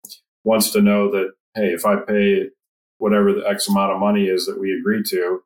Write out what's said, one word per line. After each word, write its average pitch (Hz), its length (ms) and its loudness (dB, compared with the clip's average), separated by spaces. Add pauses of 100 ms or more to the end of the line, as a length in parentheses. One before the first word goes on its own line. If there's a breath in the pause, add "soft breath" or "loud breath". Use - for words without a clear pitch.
(420 loud breath)
wants 110 300 0
to 107 80 2
know 101 320 4
that, 95 180 -2 (240)
"Hey, 101 180 0
if 82 120 -4
I 104 120 2
pay 101 540 0 (480)
whatever 104 340 2
the 101 160 -2
X 101 200 -2
amount 98 240 0
of 95 80 -4
money 101 260 2
is 95 200 0
that - 140 -6
we 98 120 -2
agreed - 340 -2
to, 92 400 -4